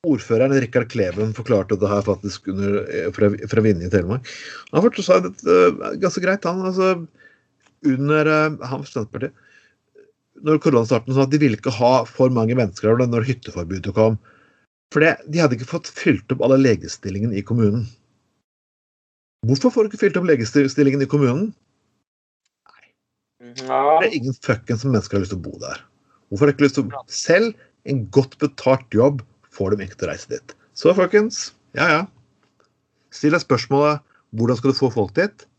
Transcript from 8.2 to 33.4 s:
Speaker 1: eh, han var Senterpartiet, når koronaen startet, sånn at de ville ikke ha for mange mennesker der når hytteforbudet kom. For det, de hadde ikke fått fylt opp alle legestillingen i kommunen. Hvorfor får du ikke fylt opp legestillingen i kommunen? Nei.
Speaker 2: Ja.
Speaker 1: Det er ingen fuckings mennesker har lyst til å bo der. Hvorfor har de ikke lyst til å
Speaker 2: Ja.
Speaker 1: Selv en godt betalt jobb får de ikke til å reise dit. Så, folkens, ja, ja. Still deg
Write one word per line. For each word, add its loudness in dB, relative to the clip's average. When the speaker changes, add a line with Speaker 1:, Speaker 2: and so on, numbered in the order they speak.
Speaker 1:
eh, 0
han -8
var -14
Senterpartiet, -8
når 2
koronaen 4
startet, -2
sånn 4
at -4
de 2
ville 2
ikke -6
ha 4
for 2
mange 0
mennesker 0
der 2
når 0
hytteforbudet -8
kom. 2
For 2
det, 4
de 0
hadde 4
ikke -10
fått -8
fylt -2
opp -2
alle 4
legestillingen -2
i -6
kommunen. 0
Hvorfor 2
får 2
du -8
ikke -4
fylt 0
opp -2
legestillingen 2
i -4
kommunen? 0
Nei. -20
Speaker 2:
Ja. 2
Speaker 1:
Det 0
er -6
ingen -6
fuckings -4
mennesker 0
har -2
lyst -8
til -10
å -12
bo -14
der. -14
Hvorfor 2
har 4
de -4
ikke 4
lyst 0
til -4
å -12
Speaker 2:
Ja. -14
Speaker 1:
Selv 0
en -4
godt 0
betalt -2
jobb 2
får -2
de -8
ikke -20
til -4
å -6
reise -12
dit. -12
Så, 2
folkens, 0
ja, 2
ja. 2
Still 2
deg -2